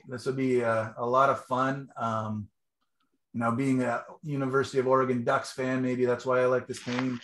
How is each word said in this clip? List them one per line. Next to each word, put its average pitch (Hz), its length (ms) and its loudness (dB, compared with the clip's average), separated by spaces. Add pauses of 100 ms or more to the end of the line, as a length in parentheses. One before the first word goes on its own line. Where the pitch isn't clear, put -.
This 123 180 -10
would 131 120 -2
be 131 220 2
a, 113 380 0
a 123 80 -4
lot 131 240 4
of 131 160 -2
fun. 135 520 -2
Um, 110 500 -4 (840)
you 117 60 -6
know, 117 120 2
being 131 320 2
a 120 200 -2 (200)
University 135 560 0
of 127 80 2
Oregon 127 360 2
Ducks 135 280 -2
fan, 131 300 -2
maybe 123 240 0
that's 120 200 0
why 127 160 2
I 127 40 4
like 127 220 0
this - 160 -10
painting, 123 400 -2